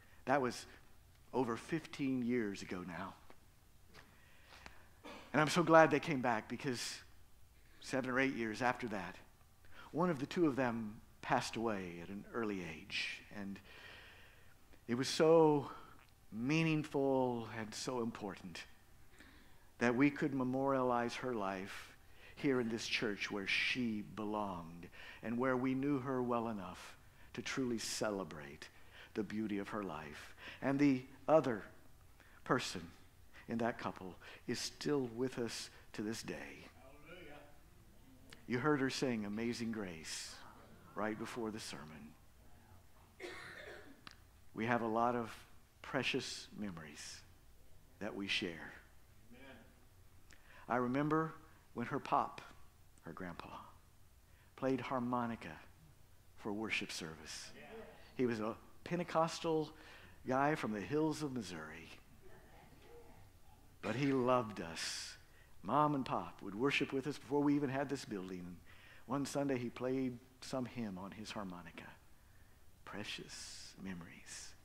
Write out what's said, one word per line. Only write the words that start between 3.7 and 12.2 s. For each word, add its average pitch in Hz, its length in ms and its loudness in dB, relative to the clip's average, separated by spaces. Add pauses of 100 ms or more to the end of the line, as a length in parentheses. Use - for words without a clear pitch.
And 139 100 6
I'm 151 80 6
so 170 140 6
glad 160 280 12
they 151 80 6
came 139 220 0
back 117 260 2
because 123 520 -4 (840)
seven 131 280 0
or 127 100 4
eight 135 160 4
years 113 260 0
after 123 260 4
that, 92 280 -4 (760)
one 170 180 4
of 147 100 2
the 143 60 -4
two 175 200 4
of 135 100 4
them 113 460 0 (200)
passed - 340 2
away 98 480 0
at 87 60 -10
an 101 140 -8 (100)